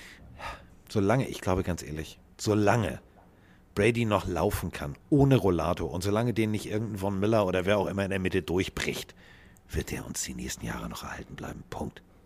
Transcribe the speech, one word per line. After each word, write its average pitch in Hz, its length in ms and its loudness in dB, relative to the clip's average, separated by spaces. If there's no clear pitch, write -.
solange, 110 400 2
ich - 140 -10
glaube 92 220 2
ganz 85 200 -4
ehrlich, 76 340 -10
solange 104 640 2
Brady 117 300 4
noch 101 200 2
laufen 92 460 0
kann, 71 240 -8
ohne 139 260 6
Rollator 87 560 2
und 87 100 -4
solange 107 320 0
den 110 180 2
nicht 107 200 -4
irgendein 107 280 -4
Von 98 200 -2
Miller 107 260 4
oder 92 200 0
wer 104 120 4
auch 92 100 0
immer 98 180 0
in 92 40 -4
der 95 100 0
Mitte 92 220 0
durchbricht, - 720 -2
wird - 220 -4
er - 160 -8
uns - 160 -8
die - 100 -10
nächsten 62 320 -8
Jahre 57 220 -8
noch - 160 -10
erhalten - 320 -12
bleiben. - 340 -12
Punkt. - 320 -10